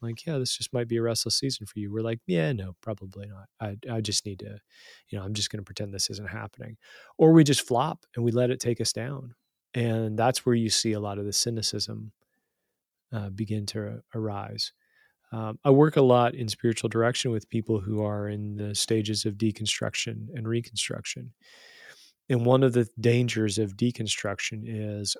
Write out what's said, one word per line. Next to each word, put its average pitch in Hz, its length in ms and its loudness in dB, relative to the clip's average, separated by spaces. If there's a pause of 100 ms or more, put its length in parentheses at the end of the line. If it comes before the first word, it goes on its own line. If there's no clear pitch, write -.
Like, 117 240 -10
"Yeah, 160 120 -4
this 127 180 -4
just - 160 -10
might 120 160 -4
be 117 80 -2
a 117 60 0
restless 117 340 -2
season 131 300 -4
for - 140 -10
you." 101 120 -6
We're 110 120 -4
like, 113 220 -4
"Yeah, 160 280 0
no, 95 280 -6
probably 101 460 -10
not. 98 220 -18 (100)
I, 101 180 -8 (140)
I 113 80 -2
just 104 260 -4
need 98 140 -8
to, 104 200 -14 (500)
you 107 80 -6
know, 95 80 -8
I'm 101 80 -6
just 104 160 -4
gonna 104 140 -8
pretend 98 300 -10
this 98 160 -4
isn't 104 200 -10
happening." 110 480 -12 (400)
Or 160 160 10
we 165 100 12
just 143 240 4
flop 143 380 0 (100)
and 120 80 -2
we 120 80 2
let 123 180 2
it 127 120 -4
take 120 180 -2
us 131 140 -2
down. 127 420 -10 (380)
And 113 440 0
that's 120 280 2
where 123 100 4
you 113 140 2
see 110 240 0
a 104 80 -4
lot 101 180 -6
of 101 60 -6
the 101 80 -4
cynicism, 110 800 -4 (960)
uh, 104 180 -6
begin 104 380 -4
to 110 360 -8 (100)
arise. 107 580 -6 (600)
Um, 110 340 -6
I 143 60 8
work 147 260 8
a 147 40 8
lot 123 340 6
in 123 120 -4
spiritual 113 420 -2
direction 117 420 0
with 107 180 -4
people 110 320 0
who 107 200 -2
are 104 280 -2
in 104 260 -6
the 104 200 -6
stages 107 500 0
of 104 100 -2
deconstruction 110 1000 -2
and 113 140 -6
reconstruction. 117 840 -6 (960)
And 120 160 2
one 131 180 8
of 131 100 6
the 120 140 4 (120)
dangers 113 580 2
of 101 180 -2
deconstruction 107 880 -2
is 107 560 -6